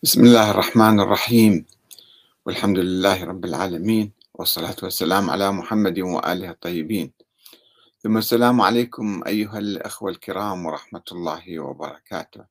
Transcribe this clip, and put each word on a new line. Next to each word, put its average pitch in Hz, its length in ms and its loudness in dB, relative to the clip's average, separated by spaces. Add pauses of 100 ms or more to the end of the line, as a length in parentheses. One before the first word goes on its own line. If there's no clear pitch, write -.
بسم - 220 4
الله 113 260 8
الرحمن 107 480 4
الرحيم، 101 640 4 (800)
والحمد 98 320 -2
لله 92 460 0
رب 90 220 -10
العالمين، 95 640 -2 (220)
والصلاة 87 500 -6
والسلام 92 460 0
على 98 220 -2
محمد 98 480 -2
وآله 90 500 -4
الطيبين، 85 640 -6 (840)
ثم 110 180 0
السلام 120 440 2
عليكم 107 680 -2
أيها 107 320 -4
الأخوة 101 520 -8
الكرام 92 540 -8
ورحمة 78 460 -12
الله 82 480 -10
وبركاته. 76 920 -14